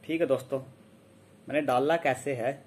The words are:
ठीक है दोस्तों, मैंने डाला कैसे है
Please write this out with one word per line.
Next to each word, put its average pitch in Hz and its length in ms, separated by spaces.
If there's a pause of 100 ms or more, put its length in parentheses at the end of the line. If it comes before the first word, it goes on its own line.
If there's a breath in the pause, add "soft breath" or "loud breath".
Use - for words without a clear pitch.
ठीक 165 180
है 156 60
दोस्तों, 131 320 (880)
मैंने 143 140
डाला 139 380
कैसे 139 360
है 120 160 (160)